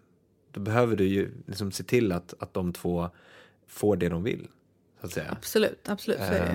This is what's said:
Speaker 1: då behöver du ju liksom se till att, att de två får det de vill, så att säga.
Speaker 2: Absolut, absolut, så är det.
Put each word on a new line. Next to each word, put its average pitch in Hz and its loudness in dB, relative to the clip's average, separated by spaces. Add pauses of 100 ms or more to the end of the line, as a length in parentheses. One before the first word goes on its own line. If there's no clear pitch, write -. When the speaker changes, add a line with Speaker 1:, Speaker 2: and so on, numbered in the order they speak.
(520)
Speaker 1:
då - -10
behöver 110 2
du 101 4
ju 98 2 (140)
liksom 98 -6
se - -6
till 117 4
att, 87 -4
att - -10
de 90 -2
två 87 -2 (580)
får - 2
det 87 2
de 85 -2
vill, - -4 (540)
så - -10
att 85 -12
säga. - -4
Speaker 2:
Absolut, - 0
absolut, 202 -2
så 98 -2
är - 2
det. 87 2